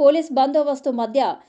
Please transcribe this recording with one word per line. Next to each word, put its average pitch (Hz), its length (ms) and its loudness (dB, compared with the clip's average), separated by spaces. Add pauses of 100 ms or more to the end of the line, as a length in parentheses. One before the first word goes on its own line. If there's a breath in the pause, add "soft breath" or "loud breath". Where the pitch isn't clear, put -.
పోలీస్ 311 320 2
బందోబస్తు 285 580 -2
మధ్య 226 440 -2 (140 soft breath)